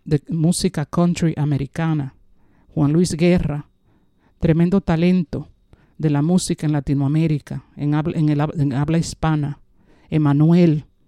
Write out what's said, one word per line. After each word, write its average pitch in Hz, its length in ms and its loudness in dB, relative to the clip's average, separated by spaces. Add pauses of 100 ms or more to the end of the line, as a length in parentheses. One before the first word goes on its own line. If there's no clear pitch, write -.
de 151 240 0
música 165 560 0
country 170 520 0
americana. 147 760 -4 (540)
Juan 147 240 0
Luis 175 200 2
Guerra, 160 560 0 (680)
tremendo 170 420 2
talento 170 680 -2 (480)
de 156 120 -2
la 143 120 0
música 175 440 -2
en 151 80 0
Latinoamérica, 143 920 -2 (100)
en 147 200 -2
habla, 156 220 -2
en 151 120 2
el 147 100 0
hab-, 156 200 -4
en 143 140 0
habla 147 240 0
hispana. 156 640 -4 (500)
Emanuel, 156 760 4 (220)